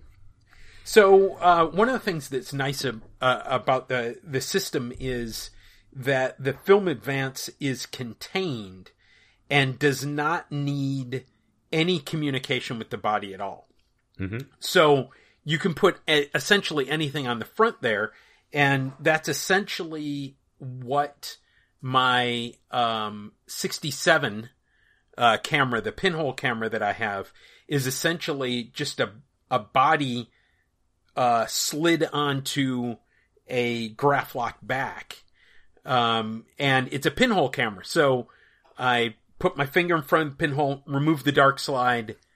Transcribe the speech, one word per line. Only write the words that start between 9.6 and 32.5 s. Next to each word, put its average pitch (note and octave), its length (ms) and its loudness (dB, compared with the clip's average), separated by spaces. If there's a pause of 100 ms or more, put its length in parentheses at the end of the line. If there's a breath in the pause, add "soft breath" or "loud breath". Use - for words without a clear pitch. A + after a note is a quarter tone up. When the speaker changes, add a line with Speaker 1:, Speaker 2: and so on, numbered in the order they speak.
Speaker 1:
does C#3 260 2
not D3 460 -4
need C#3 760 -4 (460)
any E3 280 0
communication C3+ 760 -4
with A2+ 140 -10
the A#2 60 -6
body G#2 360 -2
at F#2 80 -12
all. G2 260 -10 (520)
Speaker 2:
Mm-hmm. G2+ 280 -8 (120)
Speaker 1:
So D3 500 4 (340 soft breath)
you D#3 140 -4
can E3+ 160 -2
put - 340 2
a-, D3 280 2
essentially D3+ 540 0
anything D3 380 -2
on A#2+ 120 -2
the A2 60 -6
front - 360 0
there, G#2+ 300 0 (420 soft breath)
and C3+ 460 2
that's D#3 280 0
essentially D#3 1120 -4 (220)
what C3 800 -4 (440)
my, B2 720 0 (180)
um, G#2+ 600 -2 (160)
sixty-seven, C#3+ 1000 -2 (680)
uh, A#2 200 6
camera, B2+ 440 0
the G#2 100 -6
pinhole D#3+ 420 -2
camera A2+ 360 -4
that G#2 140 -4
I G2+ 100 0
have, G2+ 380 -4 (360 soft breath)
is C#3 200 -2
essentially C#3 760 -2 (100)
just - 260 -6
a, A2+ 120 0 (400)
a B2+ 80 0
body, C3 720 2 (840)
uh, A#2+ 300 2
slid D#3 680 0
onto C3+ 840 -2 (520)